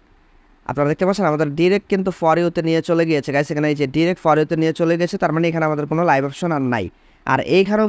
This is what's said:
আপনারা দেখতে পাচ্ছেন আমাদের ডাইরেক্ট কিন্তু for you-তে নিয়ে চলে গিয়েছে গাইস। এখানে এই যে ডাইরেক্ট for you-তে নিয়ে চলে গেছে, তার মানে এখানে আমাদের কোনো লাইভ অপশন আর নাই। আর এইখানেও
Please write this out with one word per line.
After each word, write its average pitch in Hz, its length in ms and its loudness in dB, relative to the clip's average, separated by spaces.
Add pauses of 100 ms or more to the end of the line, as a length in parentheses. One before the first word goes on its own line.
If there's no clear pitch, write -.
(680)
আপনারা 143 220 0
দেখতে 160 160 -2
পাচ্ছেন 202 240 0
আমাদের 151 160 0 (120)
ডাইরেক্ট 185 340 2
কিন্তু 190 160 0 (100)
for 160 220 2
you-তে 170 260 -2
নিয়ে 165 220 0
চলে 165 200 2
গিয়েছে 147 260 0
গাইস। 147 180 0
এখানে 147 200 0
এই 139 80 -4
যে 143 40 0 (100)
ডাইরেক্ট 170 300 0
for 151 140 4
you-তে 156 220 0
নিয়ে 160 180 0
চলে 170 220 2
গেছে, 175 200 -2
তার 165 140 0
মানে 170 160 0
এখানে 160 180 0
আমাদের 147 220 -2
কোনো 160 100 0 (100)
লাইভ 135 180 2
অপশন 170 280 -6
আর 135 60 -2 (100)
নাই। 107 120 -2 (460)
আর 131 80 2 (180)
এইখানেও 208 320 2